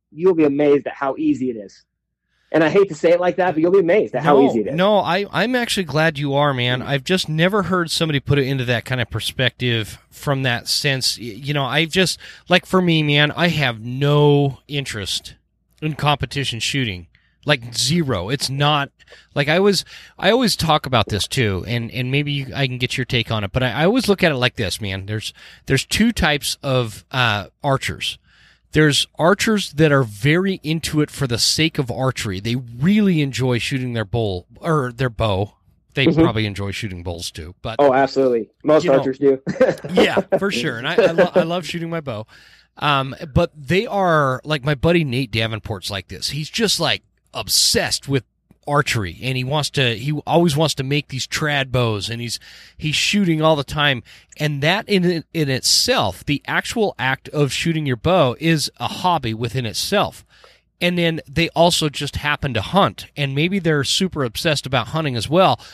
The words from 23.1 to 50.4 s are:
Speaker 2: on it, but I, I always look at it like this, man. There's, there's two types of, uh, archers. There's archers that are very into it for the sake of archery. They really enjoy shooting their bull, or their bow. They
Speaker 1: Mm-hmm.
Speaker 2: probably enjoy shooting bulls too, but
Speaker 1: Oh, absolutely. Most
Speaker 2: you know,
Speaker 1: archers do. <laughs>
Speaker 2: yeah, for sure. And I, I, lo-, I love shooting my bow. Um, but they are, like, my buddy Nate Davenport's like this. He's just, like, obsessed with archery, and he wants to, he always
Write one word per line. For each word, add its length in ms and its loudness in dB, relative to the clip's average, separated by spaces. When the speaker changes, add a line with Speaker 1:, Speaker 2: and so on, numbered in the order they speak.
Speaker 2:
on 100 -2
it, 80 -4
but 140 -2
I, 80 -2
I 120 0
always 240 2
look 140 2
at 80 4
it 60 -2
like 180 0
this, 260 -4
man. 260 -6
There's, 280 -8
there's 180 0
two 280 2
types 500 -2
of, 480 -2
uh, 380 0
archers. 540 -2
There's 340 4
archers 540 2
that 180 4
are 100 4
very 600 0
into 360 -2
it 80 2
for 200 -6
the 100 -4
sake 400 0
of 140 -2
archery. 480 -4
They 160 -2
really 640 2
enjoy 380 0
shooting 340 -4
their 120 -2
bull, 420 -4
or 300 0
their 200 -2
bow. 440 -2
They 140 2
Speaker 1:
Mm-hmm. 160 4
Speaker 2:
probably 240 2
enjoy 260 -6
shooting 320 -10
bulls 260 -8
too, 320 -16
but 160 -10
Speaker 1:
Oh, 160 6
absolutely. 560 2
Most 180 4
Speaker 2:
you 80 2
know, 80 6
Speaker 1:
archers 220 -2
do. 200 4
<laughs> 260 -2
Speaker 2:
yeah, 300 2
for 100 -2
sure. 280 -4
And 100 -6
I, 60 -2
I, 180 2
lo-, 240 2
I 80 4
love 200 -4
shooting 240 -8
my 120 -4
bow. 260 -8
Um, 360 0
but 220 2
they 320 -2
are, 560 2
like, 220 -4
my 100 2
buddy 300 2
Nate 260 -2
Davenport's 580 -4
like 200 -8
this. 220 -8
He's 200 -8
just, 300 0
like, 240 -2
obsessed 760 0
with 160 0
archery, 560 0
and 140 -4
he 80 -4
wants 240 -2
to, 260 0
he 180 -4
always 300 4